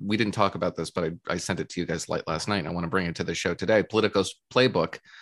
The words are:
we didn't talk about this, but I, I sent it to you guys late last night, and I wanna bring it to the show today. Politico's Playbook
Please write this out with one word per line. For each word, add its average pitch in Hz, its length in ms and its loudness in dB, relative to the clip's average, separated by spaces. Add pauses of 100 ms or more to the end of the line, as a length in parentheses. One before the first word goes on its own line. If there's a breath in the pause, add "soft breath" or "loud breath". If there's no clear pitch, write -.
we 101 140 0
didn't 107 180 2
talk 101 220 2
about 87 180 -2
this, 82 160 -4
but 90 140 -4
I, 82 300 -4
I - 20 -2
sent 87 240 -2
it - 100 -6
to - 120 -4
you 85 40 -4
guys 82 220 -4
late - 200 -4
last 80 200 -2
night, 104 120 0
and 76 80 -4
I 85 40 -6
wanna 85 160 -4
bring 90 200 0
it 85 80 -4
to 98 100 -4
the 87 100 -2
show 90 180 -2
today. 95 300 4
Politico's 101 520 2 (140)
Playbook 95 500 2 (220 loud breath)